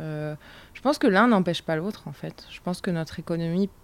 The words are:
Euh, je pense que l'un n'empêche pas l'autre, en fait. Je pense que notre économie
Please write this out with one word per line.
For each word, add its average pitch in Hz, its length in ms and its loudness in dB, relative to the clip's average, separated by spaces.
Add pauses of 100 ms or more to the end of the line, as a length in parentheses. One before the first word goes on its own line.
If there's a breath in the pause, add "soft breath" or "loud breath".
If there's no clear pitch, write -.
Euh, 151 340 -6 (400 loud breath)
je - 60 -20
pense 285 180 2
que 302 80 2
l'un 214 220 6
n'empêche 185 340 2
pas 160 140 -2
l'autre, 180 320 -6
en 147 40 -12
fait. - 380 -12
Je - 100 -18
pense 180 200 -6
que 196 100 -2
notre 165 300 -4
économie 170 480 -2 (160)